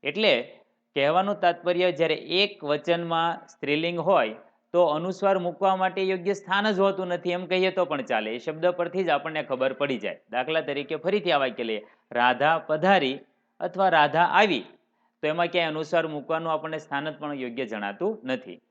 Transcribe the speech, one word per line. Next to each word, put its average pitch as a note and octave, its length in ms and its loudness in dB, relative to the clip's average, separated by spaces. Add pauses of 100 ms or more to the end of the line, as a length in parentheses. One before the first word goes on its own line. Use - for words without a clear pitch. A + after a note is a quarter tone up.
એટલે D3+ 520 2 (400)
કહેવાનું E3+ 460 2
તાત્પર્ય F3 520 2
જ્યારે D#3+ 220 0
એક F3+ 500 0
વચનમાં E3 840 0
સ્ત્રીલિંગ E3 520 -2
હોય D3 360 2 (380)
તો F3 140 6
અનુસ્વાર F#3 520 0
મૂકવા F3+ 380 0
માટે F#3 260 -2
યોગ્ય F#3+ 300 -2
સ્થાન G3+ 400 0
જ F3+ 60 -2
હોતું F#3+ 280 0
નથી F3 240 -4
એમ F3+ 160 -4
કહીએ F#3 240 2
તો F#3 140 0
પણ D3+ 180 -2
ચાલે. A2 320 -2
એ - 40 -6
શબ્દ D#3 280 -4
પરથી F3 380 0
જ E3+ 40 0
આપણને D#3 340 0
ખબર C3 300 0
પડી C#3 260 -2
જાય. G2 220 -6 (100)
દાખલા C3+ 300 0
તરીકે D3 360 -6
ફરીથી F3 360 0
આ C#3+ 60 4
વાક્ય B2+ 260 -2
લઈએ, A2 220 -4 (260)
"રાધા B2+ 460 4
પધારી" D#3 600 2 (420)
અથવા F#3 280 0
"રાધા D#3 340 4
આવી", F3 380 4 (600)
તો D3+ 40 -2
એમાં E3 200 0
ક્યાંય E3+ 220 0
અનુસ્વાર D#3+ 380 -2
મૂકવાનું D#3+ 460 -4
આપણને D#3 260 -4
સ્થાન D3+ 320 -6
જ D3+ 80 -14
પણ D3 160 -6
યોગ્ય B2 320 -6
જણાતું G#2+ 580 -4
નથી. B2+ 360 -8 (100)